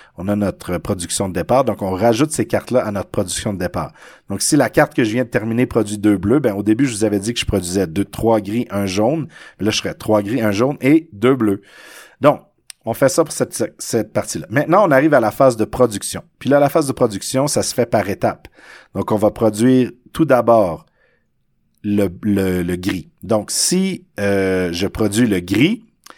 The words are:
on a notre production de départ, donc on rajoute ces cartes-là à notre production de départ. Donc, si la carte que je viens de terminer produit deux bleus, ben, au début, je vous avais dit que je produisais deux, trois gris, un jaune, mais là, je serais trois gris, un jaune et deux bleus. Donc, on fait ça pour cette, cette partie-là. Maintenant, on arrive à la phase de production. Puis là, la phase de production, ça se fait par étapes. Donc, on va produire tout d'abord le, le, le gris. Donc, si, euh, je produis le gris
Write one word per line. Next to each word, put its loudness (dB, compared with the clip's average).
on -6
a 0
notre -4
production -4
de -6
départ, 2
donc -4
on -4
rajoute 2
ces -2
cartes-là -2
à -6
notre -6
production -4
de -6
départ. -6
Donc, -6
si 0
la 2
carte 0
que 0
je 0
viens -2
de -14
terminer -2
produit -2
deux 2
bleus, 2
ben, 0
au -4
début, 2
je -2
vous -6
avais 2
dit -4
que -8
je -4
produisais -2
deux, -4
trois 0
gris, -4
un -4
jaune, -2
mais -4
là, 0
je -2
serais -6
trois 0
gris, -4
un 0
jaune 0
et 2
deux 2
bleus. 0
Donc, 2
on -2
fait 4
ça 2
pour -12
cette, -6
cette -4
partie-là. -6
Maintenant, 2
on 2
arrive 4
à 8
la 0
phase 4
de 0
production. -2
Puis -4
là, 4
la 4
phase 0
de -2
production, -2
ça -2
se -4
fait 0
par 0
étapes. -4
Donc, -4
on 2
va 4
produire 2
tout 2
d'abord 4
le, 0
le, 0
le -2
gris. -6
Donc, -2
si, -2
euh, 0
je -2
produis 0
le 0
gris -2